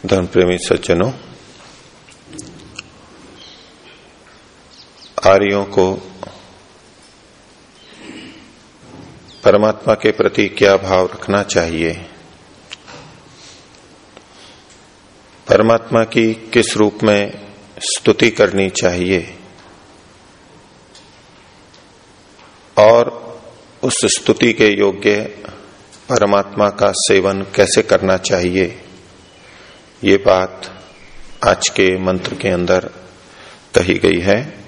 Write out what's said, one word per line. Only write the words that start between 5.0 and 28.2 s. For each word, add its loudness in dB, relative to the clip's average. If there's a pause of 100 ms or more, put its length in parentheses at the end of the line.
आर्यों 2
को 0 (3500)
परमात्मा 2
के 0
प्रति 0
क्या 2
भाव 0
रखना -4
चाहिए, -2 (3500)
परमात्मा 2
की 0
किस -2
रूप 0
में 0 (280)
स्तुति 0
करनी 0
चाहिए -2 (3500)
और 6 (720)
उस -2 (120)
स्तुति 0
के 4
योग्य 0 (880)
परमात्मा 0
का 0
सेवन 0
कैसे 0
करना 0
चाहिए, -2 (1200)